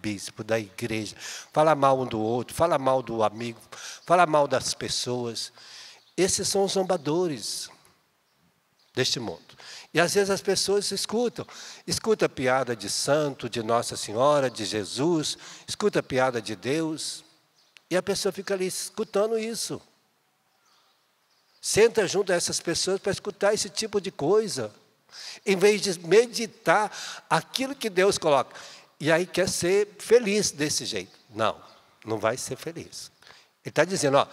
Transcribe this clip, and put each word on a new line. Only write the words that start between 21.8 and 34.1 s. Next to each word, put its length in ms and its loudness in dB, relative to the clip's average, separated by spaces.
junto 240 0
a 20 4
essas 260 -2
pessoas 380 -2
para 140 -4
escutar 400 -2
esse 160 -2
tipo 320 -4
de 100 -6
coisa. 600 0
Em 120 2
vez 240 4
de 260 -2
meditar 840 4
aquilo 460 0
que 160 -6
Deus 280 4
coloca. 360 2
E 140 2
aí 140 4
quer 220 0
ser 500 0
feliz 520 4
desse 340 -2
jeito. 340 -8
Não, 300 0
não 140 -4
vai 180 0
ser 200 -8
feliz. 540 -14
Ele 80 -12
tá 120 4
dizendo, 320 2